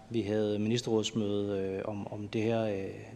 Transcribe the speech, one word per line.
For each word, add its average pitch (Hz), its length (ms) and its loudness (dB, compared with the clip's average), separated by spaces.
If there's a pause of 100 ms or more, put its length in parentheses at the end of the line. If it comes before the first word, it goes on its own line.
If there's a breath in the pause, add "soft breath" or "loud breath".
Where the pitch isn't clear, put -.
(100)
vi 117 100 0
havde 104 380 2
ministerrådsmøde, 104 1040 2
øh, 95 240 -2
om, 101 280 -6
om 104 160 -6
det 110 140 0
her, 113 200 4
øh, 110 100 0 (440)